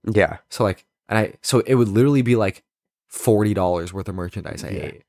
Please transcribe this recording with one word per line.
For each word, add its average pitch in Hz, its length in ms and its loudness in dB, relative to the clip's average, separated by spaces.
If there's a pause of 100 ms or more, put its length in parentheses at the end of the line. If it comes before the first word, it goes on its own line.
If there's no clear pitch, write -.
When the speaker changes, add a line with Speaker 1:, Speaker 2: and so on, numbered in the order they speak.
(100)
Speaker 1:
Yeah. 95 280 2 (100)
Speaker 2:
So, - 160 -4
like, 95 220 -2 (240)
and 110 80 0
I, 110 240 -2
so - 180 2
it 123 140 0
would 120 140 4
literally 131 340 4
be, 120 140 2
like, 101 280 -2 (440)
forty 107 440 2
dollars 90 400 -2
worth 95 160 -8
of 95 60 -8
merchandise 87 500 -10
I - 60 -10
Speaker 1:
Yeah. - 120 -8
Speaker 2:
ate. 73 260 -14